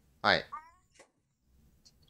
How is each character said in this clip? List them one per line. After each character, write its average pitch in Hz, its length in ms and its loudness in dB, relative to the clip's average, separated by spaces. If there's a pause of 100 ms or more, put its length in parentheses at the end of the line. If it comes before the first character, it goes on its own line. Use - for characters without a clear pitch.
(240)
は 101 120 4
い。 73 80 -4 (1700)